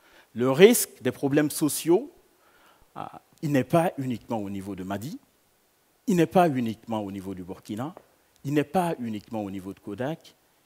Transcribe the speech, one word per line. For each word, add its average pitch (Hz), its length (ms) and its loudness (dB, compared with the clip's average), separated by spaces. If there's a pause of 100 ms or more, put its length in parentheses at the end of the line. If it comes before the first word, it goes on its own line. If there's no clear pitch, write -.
(360)
le 127 160 2
risque 196 500 6
des 123 120 -2
problèmes 147 360 0
sociaux, 165 600 0 (840)
ah, - 280 -14 (200)
il 147 120 -2
n'est 131 100 2
pas 165 340 0
uniquement 123 420 -6
au 101 100 -8
niveau 98 260 -8
de 92 80 -12
Madi, 104 340 -8 (880)
il 185 100 2
n'est 160 80 6
pas 175 240 4
uniquement 113 500 -4
au 101 100 -6
niveau 98 240 -10
du 90 80 -12
Burkina, 107 540 -10 (480)
il 143 100 -6
n'est 151 120 2
pas 175 340 -2
uniquement 110 420 -8
au 101 80 -6
niveau 95 240 -10
de - 60 -18
Kodak, 123 560 -10 (300)